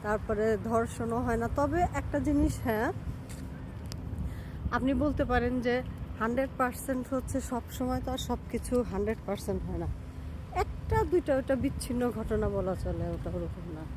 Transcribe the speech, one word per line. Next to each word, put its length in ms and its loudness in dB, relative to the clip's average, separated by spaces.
তারপরে 600 2
ধর্ষণও 560 0
হয় 180 2
না। 180 0
তবে 240 2
একটা 260 0
জিনিস, 340 4
হ্যাঁ, 280 2
আপনি 220 4
বলতে 320 4
পারেন 360 2
যে 220 2
হান্ড্রেড 380 2
পার্সেন্ট 560 0
হচ্ছে, 280 0
সব 200 -2
সময় 340 0
তো 60 -2
আর 60 0
সব 200 -2
কিছু 400 2
হান্ড্রেড 340 0
পার্সেন্ট 380 -2
হয় 140 -4
না। 100 -2
একটা 520 2
দুইটা 320 4
ওটা 200 2
বিচ্ছিন্ন 560 0
ঘটনা 380 0
বলা 260 2
চলে, 340 -2
ওটা 200 -4
ওরকম 460 -4
না। 60 -8